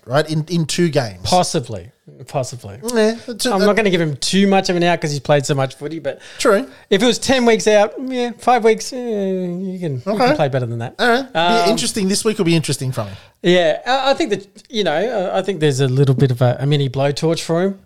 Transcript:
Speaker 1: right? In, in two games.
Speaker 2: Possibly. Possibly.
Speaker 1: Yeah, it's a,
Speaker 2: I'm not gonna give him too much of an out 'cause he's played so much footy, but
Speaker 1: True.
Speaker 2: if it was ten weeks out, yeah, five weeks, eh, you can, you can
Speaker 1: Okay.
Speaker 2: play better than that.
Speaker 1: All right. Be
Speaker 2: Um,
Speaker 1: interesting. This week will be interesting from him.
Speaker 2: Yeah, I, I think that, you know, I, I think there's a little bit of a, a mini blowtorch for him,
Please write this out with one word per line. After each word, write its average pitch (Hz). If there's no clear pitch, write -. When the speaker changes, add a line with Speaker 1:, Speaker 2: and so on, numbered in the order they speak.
Speaker 1:
right? 151
In, 156
in 170
two 175
games. 123
Speaker 2:
Possibly. 127
Possibly. 123
Speaker 1:
Yeah, 226
it's 240
a, 240
Speaker 2:
I'm 196
not 208
gonna 208
give 160
him 156
too 196
much 190
of 180
an 170
out 170
'cause 151
he's 143
played 147
so 151
much 131
footy, 151
but 139
Speaker 1:
True. 240
Speaker 2:
if 196
it 247
was 233
ten 247
weeks 226
out, 214
yeah, 247
five 247
weeks, 220
eh, 262
you 190
can, 156
you 123
can 190
Speaker 1:
Okay. 240
Speaker 2:
play 160
better 123
than 117
that. 117
Speaker 1:
All 240
right. 254
Be 160
Speaker 2:
Um, 175
Speaker 1:
interesting. 208
This 202
week 214
will 185
be 165
interesting 139
from 107
him. 95
Speaker 2:
Yeah, 175
I, 269
I -
think 269
that, -
you 214
know, 156
I, 196
I -
think 185
there's 143
a 139
little 131
bit 127
of 120
a, 123
a 139
mini 139
blowtorch 143
for 170
him, 196